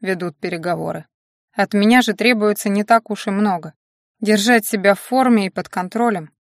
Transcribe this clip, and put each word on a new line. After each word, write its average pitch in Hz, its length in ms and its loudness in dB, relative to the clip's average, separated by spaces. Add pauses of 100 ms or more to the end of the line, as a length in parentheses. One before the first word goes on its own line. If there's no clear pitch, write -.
ведут 180 360 -6
переговоры. 165 720 -8 (460)
От 196 220 -2
меня 220 280 6
же 240 100 0
требуется 208 560 0
не 202 160 -2
так 226 260 2
уж - 160 -8
и 208 40 -4
много. 190 420 -2 (480)
Держать 214 460 2
себя 202 280 2
в 196 60 -14
форме 247 460 2
и 180 40 -6
под - 180 -10
контролем. 185 640 -4 (220)